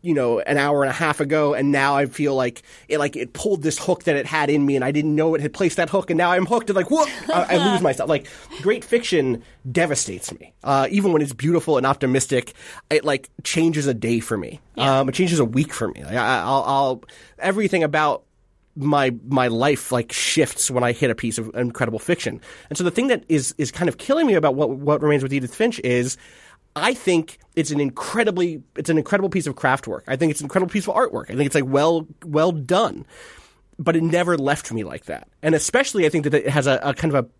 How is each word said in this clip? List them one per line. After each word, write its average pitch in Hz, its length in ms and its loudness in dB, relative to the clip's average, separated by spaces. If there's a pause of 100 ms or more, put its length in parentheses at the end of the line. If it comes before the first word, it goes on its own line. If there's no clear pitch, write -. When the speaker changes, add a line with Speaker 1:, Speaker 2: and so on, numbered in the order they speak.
Speaker 1:
you 170 120 0
know, 120 260 2
an 143 180 0
hour 143 260 2
and 135 60 0
a 123 40 -2
half 156 260 -2
ago, 147 360 2
and 139 160 2
now 139 240 2
I 139 100 2
feel 139 300 -2
like 123 260 -2 (260)
it, 151 120 0
like, 143 160 -2
it 123 180 -8
pulled 190 300 -2
this 156 160 -2
hook - 240 -2
that 151 120 2
it 139 120 -2
had 147 240 0
in 147 140 4
me, 139 100 2
and 127 100 0
I 139 60 0
didn't 151 240 0
know 160 200 2
it 139 60 0
had 147 120 -4
placed 185 240 0
that 170 120 0
hook, 196 220 -2
and 160 60 2
now 175 140 2
I'm 180 140 2
hooked," 233 240 -2
and, 190 80 0
like, 185 140 0
whoop, 302 180 2 (240)
I, 175 240 2
I 185 140 2
lose 202 100 2
Speaker 2:
<laughs> 165 80 2
Speaker 1:
myself. - 200 -2
Like, 151 180 0 (340)
great 214 240 0
fiction 143 580 0 (260)
devastates 123 680 -2
me. - 140 -20 (100)
Uh, 135 280 2
even 196 220 2
when 151 80 4
it's 139 120 -2
beautiful 151 440 0
and 127 100 0
optimistic, 131 680 0 (360)
it, 151 140 2
like, 139 260 -2 (140)
changes 160 440 0
a 131 60 0
day 113 260 0
for 113 180 -4
me. 73 220 -10 (160)
Speaker 2:
Yeah. 135 240 2
Speaker 1:
Um, 135 100 0
it 127 60 -6
changes 175 240 2
a 135 60 4
week - 280 -2
for 113 140 -4
me. - 160 -10
Like, 85 120 -10
I, 120 260 0
I'll, 131 240 0
I'll, 135 380 0 (360)
everything 190 440 0
about 151 400 0 (520)
my, 139 380 2 (140)
my 127 200 2
life, 131 440 0
like, 123 220 -2
shifts - 580 0
when 123 120 2
I 120 80 2
hit 123 180 0
a 117 60 0
piece 113 240 -6
of 110 160 -8
incredible 117 440 -2
fiction. - 400 -2 (300)
And 151 80 -8
so 185 60 -2
the 175 80 2
thing 240 160 0
that 247 220 0
is, 143 280 0
is 139 140 -2
kind 175 180 -2
of - 80 -6
killing 302 300 2
me 202 80 4
about 151 200 4
what, 147 140 0
What 139 320 0
Remains 147 220 4
with 135 100 -2
Edith 127 220 -2
Finch 226 280 0
is, 123 340 0 (560)
I 196 200 0
think 175 440 0 (160)
it's 151 180 -2
an 147 100 0
incredibly, 175 840 -2 (140)
it's 156 120 -6
an 160 80 4
incredible 190 320 0
piece 175 160 -2
of 139 120 -6
craft 131 320 0
work. 80 180 -8
I 135 80 -2
think 156 160 2
it's - 80 -4
an 147 60 -8
incredible 180 260 -6
piece 208 160 -4
of - 80 -4
artwork. - 340 -2
I 110 60 -8
think 135 120 -2
it's, - 80 -4
like, 139 120 2
well, 156 400 2 (180)
well 160 280 2
done, 175 520 -2 (720)
but 160 200 0
it 160 60 2
never 170 340 0
left 139 340 -2
me 110 140 -4
like 78 200 -12
that. - 220 -10 (160)
And 160 100 2
especially 202 520 2
I 151 40 4
think 156 140 0
that 143 100 0
it 139 140 2
has 139 200 2
a, 131 140 2
a 139 120 -2
kind 156 200 -2
of 127 120 2
a - 20 -20 (120)